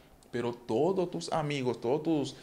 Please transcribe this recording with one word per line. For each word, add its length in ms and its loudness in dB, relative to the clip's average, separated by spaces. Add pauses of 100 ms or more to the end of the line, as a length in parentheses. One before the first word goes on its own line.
(320)
pero 220 -2
todos 580 2
tus 200 -6
amigos, 480 0
todos 240 0
tus, 400 0